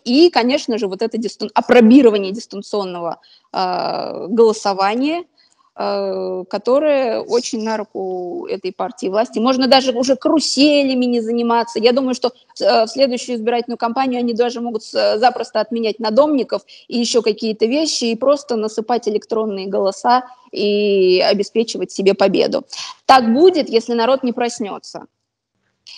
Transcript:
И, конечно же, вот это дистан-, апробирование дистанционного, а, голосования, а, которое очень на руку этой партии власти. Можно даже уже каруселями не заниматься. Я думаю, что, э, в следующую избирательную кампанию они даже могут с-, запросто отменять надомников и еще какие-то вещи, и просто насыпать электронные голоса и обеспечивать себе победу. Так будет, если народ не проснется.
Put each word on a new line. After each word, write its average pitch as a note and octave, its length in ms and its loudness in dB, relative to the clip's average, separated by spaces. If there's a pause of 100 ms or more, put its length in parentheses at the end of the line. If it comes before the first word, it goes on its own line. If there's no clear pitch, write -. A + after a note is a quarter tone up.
И, C#4+ 240 6
конечно B3+ 480 -2
же, G#3+ 120 -4
вот F#3 140 -8
это A3+ 160 -4
дистан-, - 360 -8
апробирование A#3 800 6
дистанционного, F#3+ 880 -8 (320)
а, F3 760 -4
голосования, A3 960 0 (520)
а, F#3+ 680 -6
которое C4 760 0
очень A#3 440 -4
на A3 120 -4
руку F#3 760 -8
этой F#3+ 220 -8
партии - 360 -8
власти. A3 320 -2
Можно B3+ 260 2
даже C4 260 4
уже B3 240 2
каруселями C#4+ 880 2
не A#3+ 140 0
заниматься. A#3 600 -2
Я A#3 120 4
думаю, B3+ 220 0
что, A#3+ 160 -4 (300)
э, A3+ 240 4
в A3 40 -6
следующую B3 480 -2
избирательную A#3 420 -4
кампанию B3 420 -2
они A#3+ 140 -2
даже A#3 260 -2
могут A#3 240 -6
с-, G#3+ 340 0
запросто A3+ 420 0
отменять A3 400 -4
надомников A3+ 600 0 (260)
и A#3+ 100 -4
еще A#3 240 0
какие-то A3 440 -2
вещи, D4+ 380 -2
и A3+ 120 -2
просто C4+ 400 0
насыпать A3 520 -4
электронные G#3 580 -4
голоса G#3 580 0 (280)
и G3+ 680 2 (120)
обеспечивать G3+ 580 -4
себе G3 240 0
победу. - 480 0 (440)
Так B3+ 280 6
будет, D#4+ 340 4
если A3+ 260 -2
народ B3 280 0
не A#3+ 100 -2
проснется. A3+ 720 -8 (920)